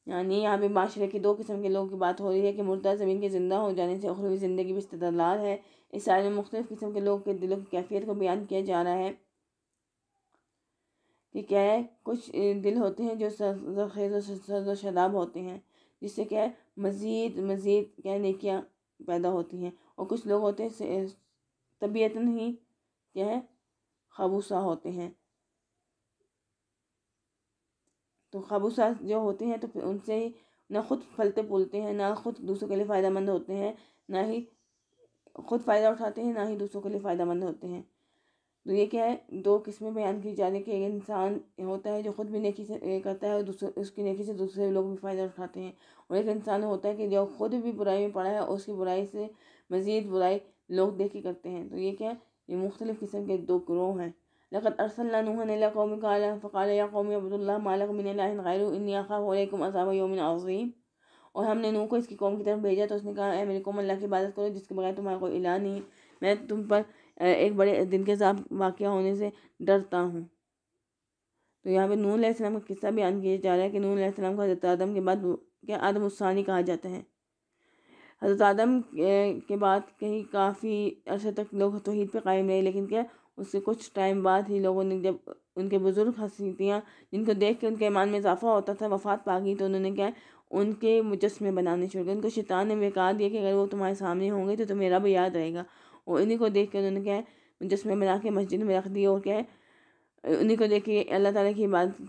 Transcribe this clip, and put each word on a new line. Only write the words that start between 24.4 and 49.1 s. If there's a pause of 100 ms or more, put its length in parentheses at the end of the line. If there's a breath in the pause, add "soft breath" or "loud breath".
होते
हैं। (3250)
तो
खबूसा (120)
जो
होते
हैं,
तो
फिर
उनसे
ही (380 soft breath)
ना
खुद
फलते
फूलते
हैं,
ना
खुद
दूसरों
के
लिए
फ़ायदेमंद
होते
हैं, (320 loud breath)
ना
ही (1000)
खुद
फ़ायदा
उठाते
हैं,
ना
ही
दूसरों
के
लिए
फ़ायदेमंद
होते
हैं। (760)
तो
ये
क्या
है,
दो
किस्में
बयान
की
जा
रही
है
कि
एक
इंसान (200)
होता
है
जो
खुद
भी
नेकी
से,
ए,
करता
है
और
दूसरे,
उसकी
नेकी
से
दूसरे
लोग
भी
फ़ायदा
उठाते
हैं, (340 soft breath)
और
एक
इंसान
होता
है
कि
जो
खुद
भी
बुराई
में
पड़ा
है
और
उसकी
बुराई
से (420 soft breath)